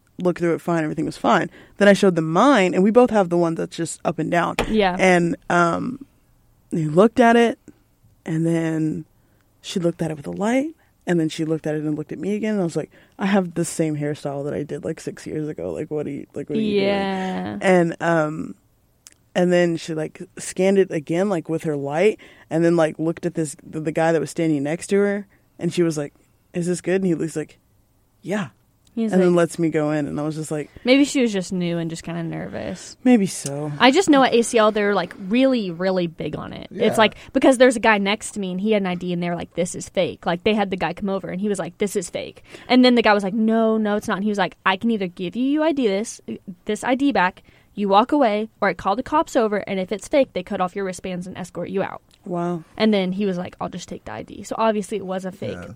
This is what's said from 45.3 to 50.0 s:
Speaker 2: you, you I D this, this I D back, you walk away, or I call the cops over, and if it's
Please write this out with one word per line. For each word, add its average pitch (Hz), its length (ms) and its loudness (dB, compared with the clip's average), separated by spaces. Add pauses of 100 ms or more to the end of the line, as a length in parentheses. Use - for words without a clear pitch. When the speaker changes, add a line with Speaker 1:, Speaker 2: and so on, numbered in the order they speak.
Speaker 2:
you, 233 100 -4
you 294 200 2
I 330 80 2
D 269 160 0
this, 196 320 -4 (460)
this 214 180 -6
I 254 100 0
D 277 160 0
back, 190 320 0 (320)
you 202 140 -2
walk 202 240 4
away, 220 360 2 (120)
or 202 80 2
I 185 60 0
call 196 200 -2
the 247 80 -4
cops 320 320 0
over, 220 220 2
and 196 240 -4
if 185 100 -6
it's 202 160 -8